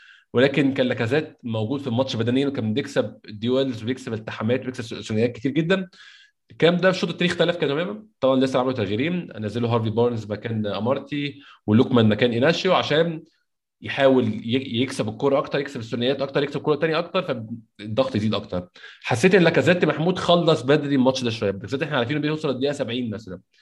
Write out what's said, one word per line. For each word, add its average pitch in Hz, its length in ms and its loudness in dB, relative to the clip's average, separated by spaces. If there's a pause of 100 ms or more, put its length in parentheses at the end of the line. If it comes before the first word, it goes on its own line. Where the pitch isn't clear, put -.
(320)
ولكن 139 420 4
كان 131 120 2
لاكازيت 120 560 -2
موجود 110 380 -2
في - 60 -10
الماتش 127 300 0
بدنيا، 123 320 0
وكان 113 260 -2
بيكسب 131 540 -2
ديوالز 117 540 -2
وبيكسب 120 300 -6
التحامات 113 500 -2
وبيكسب 117 380 -10
ثنائيات 110 320 0
كتير - 200 -4
جدا. 180 360 -2 (640)
الكلام 170 260 2
ده 180 140 2
في 180 60 0
الشوط 185 140 -4
التاني 175 200 -2
اختلف 170 260 0
كان 151 120 -2
تماما. 180 360 -4 (160)
طبعا 131 200 4
لسه 131 180 2
عملوا 127 140 2
تغييرين، 113 560 -2 (100)
نزلوا 110 300 -2
هارفي 113 220 0
بارنز 110 400 0
مكان 107 360 -4
أمارتي 135 760 -4 (260)
ولوكمان 113 420 6
مكان 107 220 4
إيناشيو 156 440 2
عشان 156 480 0 (580)
يحاول 131 480 4
ي-، 113 540 -2
يكسب 135 260 -4
الكرة 135 300 0
أكتر، 147 200 -2
يكسب 139 220 -8
الثنائيات 120 420 -2
أكتر، 139 200 -2
يكسب - 140 -4
الكرة 151 180 0
التانية 160 240 0
أكتر، 180 240 -4
فالضغط 117 920 -4
يزيد 104 180 0
أكتر. 90 340 -6 (340)
حسيت 180 320 4
إن 185 80 6
لاكازيت 160 420 4
محمود 165 340 0
خلص 160 440 4
بدري 143 320 2
الماتش 127 300 4
ده 117 60 -2
شوية، 107 200 -2
بالذات 101 320 -6
إحنا 151 160 -2
عارفين 120 180 -2
إنه 147 60 -2
بيوصل 156 280 -2
الدقيقة 131 220 -2
سبعين 123 380 -4
مثلا. 92 300 -10 (220)